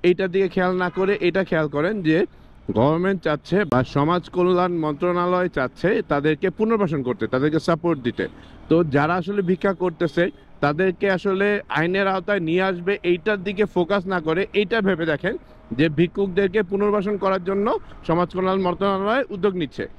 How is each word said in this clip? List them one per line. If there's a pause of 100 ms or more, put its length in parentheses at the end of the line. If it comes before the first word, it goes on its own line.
এইটার
দিকে
খেয়াল
না
করে
এটা
খেয়াল
করেন
যে (440)
গভর্নমেন্ট
চাচ্ছে
বা
সমাজ
কল্যাণ
মন্ত্রণালয়
চাচ্ছে
তাদেরকে
পুনর্বাসন
করতে,
তাদেরকে
সাপোর্ট
দিতে। (400)
তো
যারা
আসলে
ভিক্ষা
করতেছে (300)
তাদেরকে
আসলে
আইনের
আওতায়
নিয়ে
আসবে,
এইটার
দিকে
ফোকাস
না
করে
এইটা
ভেবে
দেখেন (380)
যে
ভিক্ষুকদেরকে
পুনর্বাসন
করার
জন্য (280)
সমাজ
কল্যাণ
মন্ত্রণালয়
উদ্যোগ
নিচ্ছে। (100)